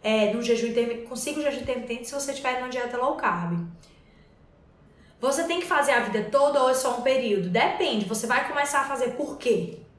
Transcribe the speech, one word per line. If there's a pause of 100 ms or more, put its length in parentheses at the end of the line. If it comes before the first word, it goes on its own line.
é,
num
jejum
intermi-,
consiga
o
jejum
intermitente
se
você
tiver
numa
dieta
low
carb. (1700)
Você
tem
que
fazer
a
vida
toda
ou
é
só
um
período?
Depende,
você
vai
começar
a
fazer
por
quê? (200)